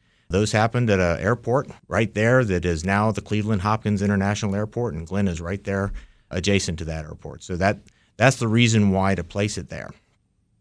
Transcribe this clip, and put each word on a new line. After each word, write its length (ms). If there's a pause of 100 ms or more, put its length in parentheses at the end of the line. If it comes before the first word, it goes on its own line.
(280)
Those 240
happened 380
at 100
an 180
airport 500 (200)
right 260
there 300
that 200
is 200
now 260
the 100
Cleveland 420
Hopkins 380
International 540
Airport, 400
and 140
Glenn 180
is 140
right 240
there 280 (380)
adjacent 480
to 60
that 200
airport. 380
So 140
that, 240 (360)
that's 200
the 100
reason 460
why 240
to 80
place 340
it 120
there. 200 (720)